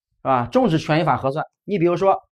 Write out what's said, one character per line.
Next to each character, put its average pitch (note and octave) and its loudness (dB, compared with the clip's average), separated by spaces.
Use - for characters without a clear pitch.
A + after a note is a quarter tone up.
是 - -20
吧？ B2+ 0
终 B3+ 0
止 D#3+ 2
权 D#3 -2
益 E3+ -2
法 D3 2
核 C3+ -4
算， C#3+ -6
你 G3+ -4
比 E3 2
如 F3 2
说 F#3+ 2